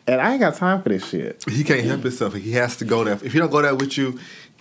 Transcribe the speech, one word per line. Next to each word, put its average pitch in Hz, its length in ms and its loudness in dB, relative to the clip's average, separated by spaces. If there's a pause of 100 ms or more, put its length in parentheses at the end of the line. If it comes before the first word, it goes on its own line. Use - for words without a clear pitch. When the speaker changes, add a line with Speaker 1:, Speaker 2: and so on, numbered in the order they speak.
Speaker 1:
and 127 160 2
I 214 120 2
ain't 269 80 0
got 175 140 2
time 185 280 0
for - 60 0
this - 180 -2
shit. - 420 -8
Speaker 2:
He 127 140 0
can't 135 200 2
help 131 180 0
himself. 120 340 -2
He 101 160 -6
has 120 260 0
to - 80 -6
go 113 180 2
there. 104 120 0
If 120 180 -8
he 156 60 4
don't 165 100 2
go 147 140 4
there 143 100 4
with 135 240 -2
you, 131 220 -2 (420)